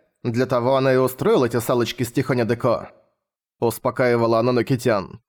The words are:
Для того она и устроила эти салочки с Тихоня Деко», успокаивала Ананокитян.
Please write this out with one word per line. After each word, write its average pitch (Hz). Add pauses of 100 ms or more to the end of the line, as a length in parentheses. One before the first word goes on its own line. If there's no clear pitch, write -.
(220)
Для 123
того 127
она 131
и -
устроила 143
эти 120
салочки 120
с 117
Тихоня 123
Деко», 117 (680)
успокаивала 117
Ананокитян. 117